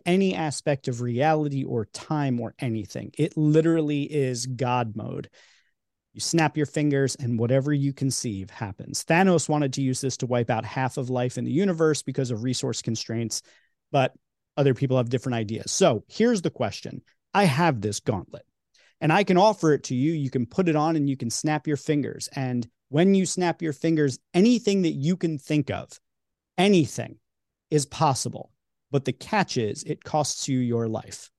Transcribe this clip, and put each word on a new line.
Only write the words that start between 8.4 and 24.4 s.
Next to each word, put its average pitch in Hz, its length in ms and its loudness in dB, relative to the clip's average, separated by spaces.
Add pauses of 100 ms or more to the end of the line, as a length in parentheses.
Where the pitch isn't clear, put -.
happens. - 560 -10
Thanos 175 440 4
wanted 147 260 0
to 139 80 -2
use 127 180 -2
this 131 180 -4
to 131 80 -4
wipe 120 220 0
out 113 160 0
half 127 320 -4
of 127 140 -4
life 123 260 -2
in 120 80 -4
the 120 80 -4
universe 160 500 2
because 131 280 -4
of 110 120 -4
resource 127 380 -4
constraints, 113 600 -4 (500)
but 135 220 2 (420)
other 139 180 4
people 131 220 0
have 120 140 0
different 123 260 -2
ideas. 107 340 -6
So 139 380 2
here's 220 340 2
the 160 80 -2
question. - 520 -6 (300)
I 202 120 4
have 147 360 4
this 101 200 -2
gauntlet - 440 -4 (560)
and 151 120 2
I 196 100 6
can 190 140 2
offer 180 360 4
it 139 120 0
to 135 100 -4
you. 135 180 2
You 143 180 -2
can 127 160 -2
put 185 220 0
it 160 60 4
on 156 220 2
and 143 120 0
you 135 80 -2
can 117 140 -6
snap 151 360 -2
your 151 100 0
fingers. - 580 -4
And 123 320 -4 (220)
when 180 260 4
you 190 100 4
snap 175 380 -2
your 160 100 -2
fingers, 151 460 0 (160)
anything 202 480 4